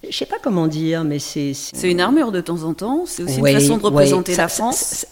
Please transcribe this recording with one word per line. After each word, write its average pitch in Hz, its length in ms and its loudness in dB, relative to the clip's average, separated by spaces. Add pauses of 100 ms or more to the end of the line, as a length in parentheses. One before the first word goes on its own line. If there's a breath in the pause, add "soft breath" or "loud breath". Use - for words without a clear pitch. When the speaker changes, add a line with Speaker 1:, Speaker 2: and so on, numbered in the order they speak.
Speaker 1:
je - 80 -8
sais - 80 -4
pas 453 160 -6
comment 180 240 0
dire, 160 380 -2
mais 147 160 -2
c'est, 143 340 -4
c'est - 220 -12
Speaker 2:
C'est 180 160 0
une 180 100 2
armure 233 300 2
de 180 100 -2
temps 165 220 -4
en 160 100 -4
temps, 262 320 -2
c'est - 160 -10
aussi 139 180 -2
Speaker 1:
Oui, - 120 4
Speaker 2:
une 139 80 6
façon 143 180 4
de - 60 -2
Speaker 1:
oui, - 60 4
Speaker 2:
représenter 143 440 4
Speaker 1:
ça, 170 100 2
Speaker 2:
la 170 60 0
Speaker 1:
ça, - 60 -6
Speaker 2:
France. 233 220 0
Speaker 1:
ça, - 340 -6